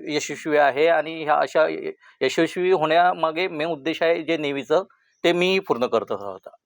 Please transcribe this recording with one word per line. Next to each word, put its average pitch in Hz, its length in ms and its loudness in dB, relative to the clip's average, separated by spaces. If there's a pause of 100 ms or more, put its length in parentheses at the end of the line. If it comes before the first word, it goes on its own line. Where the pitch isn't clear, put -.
यशस्वी 147 480 -4
आहे 143 300 4
आणि 160 380 0
ह्या 147 100 2
अशा 156 340 2
य-, - 220 -6 (300)
यशस्वी 165 500 0
होण्यामागे 170 760 2
मेन 160 200 -4
उद्देश 156 340 -4
आहे 165 200 2
जे 156 140 -2
नेव्हीचं 147 480 0 (400)
ते 170 80 4
मी 185 260 2
पूर्ण 127 280 -2
करत 107 260 -2
होता. 98 380 -10 (160)